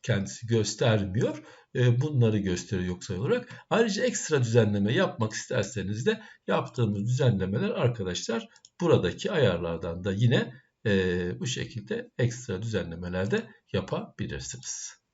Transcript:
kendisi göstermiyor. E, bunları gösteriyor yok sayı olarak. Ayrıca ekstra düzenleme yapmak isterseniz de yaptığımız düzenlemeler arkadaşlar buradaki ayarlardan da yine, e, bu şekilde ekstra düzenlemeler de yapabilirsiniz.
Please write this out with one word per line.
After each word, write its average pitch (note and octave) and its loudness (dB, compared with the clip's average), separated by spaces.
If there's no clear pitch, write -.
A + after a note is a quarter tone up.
kendisi G2+ -4
göstermiyor. A2 2
E, B2 4
bunları A#2+ 4
gösteriyor F2+ -2
yok F2+ -6
sayı F#2 -6
olarak. A#3 -2
Ayrıca G#3+ 2
ekstra D#3 0
düzenleme A2 4
yapmak A2+ 0
isterseniz G#2+ -4
de A3 0
yaptığımız A2+ 0
düzenlemeler B2 2
arkadaşlar B2 -2
buradaki B2 2
ayarlardan F2 0
da G2 -2
yine, B2 2
e, F#2 0
bu F#2+ -4
şekilde - -6
ekstra G#2 -2
düzenlemeler F2+ -4
de A3+ -2
yapabilirsiniz. - -6